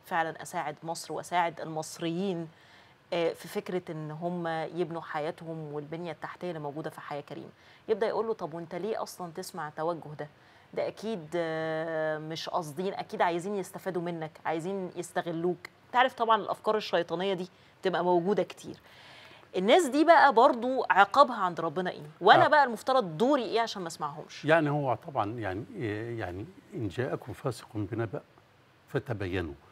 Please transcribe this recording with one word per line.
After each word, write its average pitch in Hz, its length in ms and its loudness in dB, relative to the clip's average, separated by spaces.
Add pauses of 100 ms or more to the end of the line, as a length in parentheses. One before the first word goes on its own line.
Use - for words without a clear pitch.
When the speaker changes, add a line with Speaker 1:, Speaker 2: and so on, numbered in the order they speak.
Speaker 1:
فعلًا 165 360 -2
أساعد 151 400 -6
مصر 165 300 -8
وأساعد 170 480 -2
المصريين، 165 880 -4 (640)
آه، 170 200 0
في - 160 -14
فكرة 185 420 -6
إن 156 200 -8
هم 170 380 -4
يبنوا 165 540 -4
حياتهم 160 680 -6
والبنية 156 400 -8
التحتية - 360 -10
اللي 160 120 -8
موجودة 151 300 -8
في - 100 -12
حياة 147 200 -8
كريمة". - 300 -14 (380)
يبدأ 214 180 0
يقول 208 200 0
له: 226 80 -2
"طب 165 200 -8
وأنت 165 200 -10
ليه 185 280 -4
أصلًا 180 320 -10
تسمع 175 340 -10
التوجه 156 500 -6
ده؟ 147 100 -10 (460)
ده - 140 -2
أكيد، 180 460 -8
آه، 160 840 -2
مش 156 300 -8
قاصدين، 175 460 -4
أكيد 214 280 -4
عايزين 175 320 0
يستفادوا 180 480 -6
منك، 165 280 -6 (160)
عايزين 175 500 -4
يستغلوك". 175 680 -4 (260)
تعرف 247 220 4
طبعًا 226 220 4
الأفكار 208 400 -2
الشيطانية 180 580 0
دي 180 140 -4 (340)
بتبقى 175 220 2
موجودة 180 380 4
كتير. - 340 -10 (800)
الناس 262 300 6
دي 277 180 4
بقى 320 280 10
برضو 254 580 4
عقابها 202 460 6
عند 175 240 -2
ربنا 165 300 -2
إيه؟ - 120 -8 (180)
وأنا 226 240 10
Speaker 2:
آه. 302 40 8
Speaker 1:
بقى 285 160 8
المفترض 220 540 0
دوري 262 260 4
إيه 196 160 0
عشان 208 220 -4
ما 170 60 -6
أسمعهمش؟ 151 560 -8
Speaker 2:
يعني 156 260 6
هو 139 360 0
طبعًا 117 320 -2
يعني، 101 260 -4 (160)
آه، 110 300 -4
يعني 101 360 -8 (280)
"إن 120 140 -4
جاءكم 131 440 -6
فاسق - 420 -8
بنبأ 107 460 -4 (680)
فتبينوا"، 95 680 -4 (180)